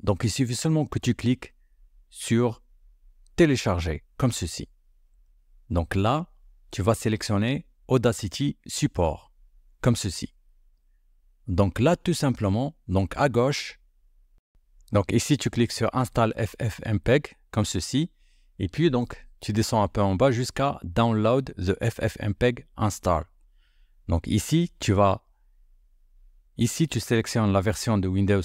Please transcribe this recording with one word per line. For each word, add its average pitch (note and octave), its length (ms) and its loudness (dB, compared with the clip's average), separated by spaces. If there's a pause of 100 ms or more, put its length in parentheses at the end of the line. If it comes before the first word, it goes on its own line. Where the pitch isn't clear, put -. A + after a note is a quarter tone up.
Donc G2 240 0
il A2 40 4
suffit B2 260 -2
seulement D#3 300 0
que - 140 -6
tu - 160 0
cliques - 400 -2 (540)
sur A#2 520 -2 (760)
télécharger F#2+ 680 2 (140)
comme B2 160 2
ceci. - 340 -8 (1000)
Donc E2+ 260 -2
là, B2 340 0 (400)
tu - 120 -8
vas G#2+ 140 4
sélectionner A2 680 -2 (220)
Audacity B2+ 680 0 (100)
Support - 640 -2 (480)
comme A#2+ 160 4
ceci. - 400 -8 (1120)
Donc G2 320 0
là, D#3 160 4
tout - 180 -2
simplement, A#2+ 600 0 (140)
donc F#2+ 260 0
à C#3+ 140 2
gauche, B2 500 0 (1120)
donc G2+ 220 0
ici B2+ 240 2
tu - 120 -2
cliques A#2 220 0
sur - 240 -2
Install A#2 420 0
F - 240 -4
F A2+ 220 -6
M A2 160 -2
P - 140 0
E D3+ 100 4
G - 140 -20 (140)
comme G#2+ 120 0
ceci. C3+ 480 -2 (500)
Et G2 60 -2
puis D#3 240 0
donc, B2 340 -4 (160)
tu G#2+ 120 -4
descends A2 280 2
un G2 60 2
peu G#2+ 140 -2
en G2 140 2
bas C3 160 4
jusqu'à C3 520 -2
Download A2+ 720 2
the F#2 260 0
F - 240 -2
F - 140 -2
M G#2 140 -2
P B2 140 0
E B2 100 2
G - 180 -20
Install. F#2 480 0 (880)
Donc - 180 0
ici, D#3 520 0
tu - 120 0
vas, G2 340 4 (1300)
ici B2 320 0
tu A#2 100 -4
sélectionnes A2 540 0
la G2 80 4
version G#2+ 360 0
de F#2 120 0
Windows G2 360 2